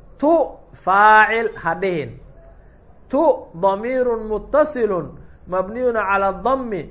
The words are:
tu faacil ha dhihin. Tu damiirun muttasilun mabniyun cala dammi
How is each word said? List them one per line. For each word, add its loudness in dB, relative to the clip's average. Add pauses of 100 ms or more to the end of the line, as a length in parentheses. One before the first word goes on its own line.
(180)
tu 2 (400)
faacil 4 (140)
ha -2
dhihin. -6 (960)
Tu 0 (380)
damiirun -2
muttasilun -2 (400)
mabniyun -2
cala 0 (120)
dammi -2